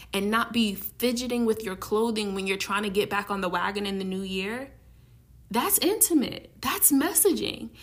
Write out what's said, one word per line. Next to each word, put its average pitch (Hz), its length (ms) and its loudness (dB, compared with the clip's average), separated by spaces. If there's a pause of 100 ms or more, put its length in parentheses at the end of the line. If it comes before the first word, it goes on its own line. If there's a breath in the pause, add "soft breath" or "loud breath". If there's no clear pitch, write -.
(120)
and 196 180 0
not 226 220 0
be 220 220 2
fidgeting 240 720 -2
with 220 180 2
your 190 100 -4
clothing 214 600 0
when 190 120 -4
you're 190 100 0
trying 202 260 -2
to 208 80 -2
get 202 180 2
back 202 220 -2
on 196 100 -2
the 185 80 0
wagon 196 380 -2
in 196 120 -2
the 190 60 -4
new 190 180 -4
year, 196 480 -6 (800 soft breath)
that's 262 280 2
intimate. 349 800 2
That's - 320 2
messaging. 302 800 2 (120)